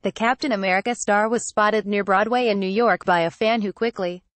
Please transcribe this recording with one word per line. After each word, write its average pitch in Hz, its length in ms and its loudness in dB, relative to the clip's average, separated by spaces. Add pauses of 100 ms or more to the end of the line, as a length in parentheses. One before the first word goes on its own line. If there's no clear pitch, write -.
The 196 100 -4
Captain 254 400 -2
America 196 420 0
star 214 360 0
was 226 180 -2
spotted 214 400 0
near 202 160 -2
Broadway 220 460 2
in 202 100 0
New 190 80 -2
York 196 380 0
by 175 160 4
a 165 100 0
fan 226 300 0
who 202 100 -4
quickly 180 540 -4 (100)